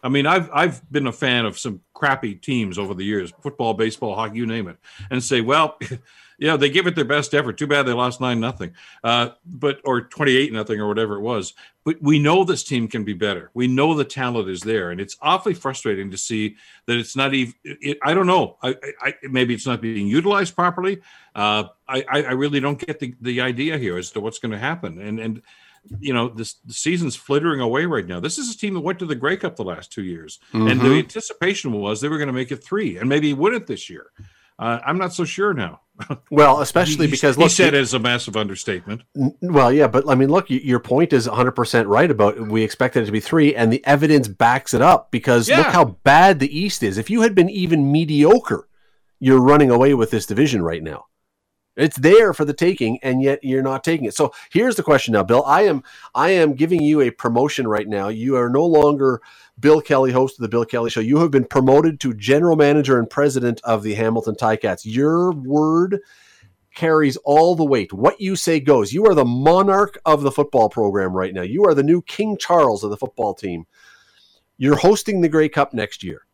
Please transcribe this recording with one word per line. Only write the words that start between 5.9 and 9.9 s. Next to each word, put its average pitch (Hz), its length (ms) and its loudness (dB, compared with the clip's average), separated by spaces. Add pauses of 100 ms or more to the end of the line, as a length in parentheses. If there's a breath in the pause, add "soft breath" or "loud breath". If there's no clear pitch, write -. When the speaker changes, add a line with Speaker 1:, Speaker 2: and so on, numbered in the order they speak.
Speaker 1:
<laughs> - 300 -20
yeah, 156 180 0
they 143 140 2
give 175 160 0
it 175 80 -2
their 160 100 -2
best 143 300 -2
effort. 131 240 -2
Too 151 80 -6
bad 143 160 0
they 127 100 -2
lost 123 280 -2
nine 123 180 -2
nothing, 113 360 -8 (280 soft breath)
uh, 120 280 0 (140)
but, 143 400 -6
or 123 180 -2